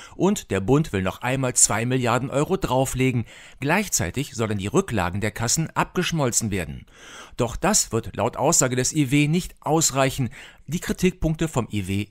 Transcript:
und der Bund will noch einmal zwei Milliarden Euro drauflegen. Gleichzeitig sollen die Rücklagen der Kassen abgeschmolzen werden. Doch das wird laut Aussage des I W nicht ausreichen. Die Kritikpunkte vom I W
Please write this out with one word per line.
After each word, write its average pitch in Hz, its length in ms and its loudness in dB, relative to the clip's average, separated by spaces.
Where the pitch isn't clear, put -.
und - 360 0
der 95 80 2
Bund 135 340 2
will 98 80 2
noch 92 200 -2
einmal 127 340 -2
zwei 113 320 2
Milliarden 127 420 0
Euro 151 260 0
drauflegen. 127 680 0
Gleichzeitig 147 760 -2
sollen 107 240 -2
die 95 80 -4
Rücklagen 98 540 0
der 107 100 -2
Kassen 120 440 -2
abgeschmolzen 151 760 -2
werden. 76 340 -6
Doch 117 200 -2
das - 360 2
wird 110 240 -4
laut 113 220 -2
Aussage 131 380 2
des 127 180 0
I 147 160 2
W 147 180 4
nicht 170 340 0
ausreichen. 135 680 2
Die 156 140 -4
Kritikpunkte 165 640 0
vom 123 240 -2
I 101 160 -4
W 98 240 0